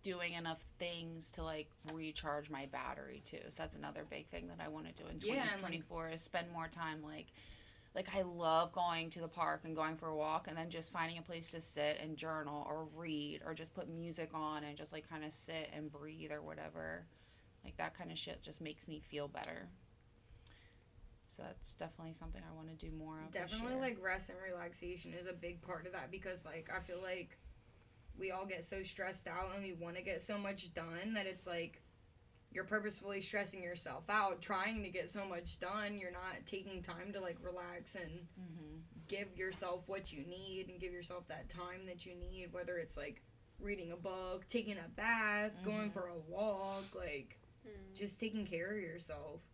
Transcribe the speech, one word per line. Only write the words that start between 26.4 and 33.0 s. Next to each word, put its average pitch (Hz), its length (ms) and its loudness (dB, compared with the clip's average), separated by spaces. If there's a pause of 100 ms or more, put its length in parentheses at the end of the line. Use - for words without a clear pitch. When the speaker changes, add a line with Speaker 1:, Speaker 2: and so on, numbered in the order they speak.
Speaker 2:
like, 160 240 -6
I 185 100 2
feel 180 220 -2
like 185 360 -2 (800)
we 190 160 0
all 190 160 2
get 175 180 -2
so 190 160 0
stressed 185 460 -2
out 180 260 2
and 202 100 0
we 190 100 0
wanna 170 280 -2
get 180 220 0
so 208 160 2
much 196 340 -2
done 170 400 0
that 196 140 4
it's 185 180 -4
like 170 380 0 (680)
you're 190 140 0
purposefully 202 580 4